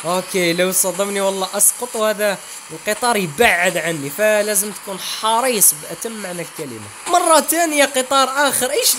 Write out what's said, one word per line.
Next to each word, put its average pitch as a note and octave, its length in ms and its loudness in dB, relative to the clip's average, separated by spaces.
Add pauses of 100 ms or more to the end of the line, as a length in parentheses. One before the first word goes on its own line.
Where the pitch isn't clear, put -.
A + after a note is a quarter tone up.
أوكي، F3+ 480 0
لو F#3 200 2
صدمني G3 480 -2
والله G3 340 0
أسقط، A#3+ 420 0
وهذا G#3 420 0 (320)
القطار G#3 460 0
يبعد F3+ 600 2
عني، D#3 340 -2
فلازم G#3 640 0
تكون F#3+ 260 -10
حريص A3+ 760 0
بأتم E3+ 380 -10
معنى F3+ 300 -8
الكلمة. A#2+ 440 -10 (200)
مرة E4+ 340 6
ثانية D#4 440 2
قطار C4+ 640 2
آخر، B3 220 -2
إيش A#4 280 0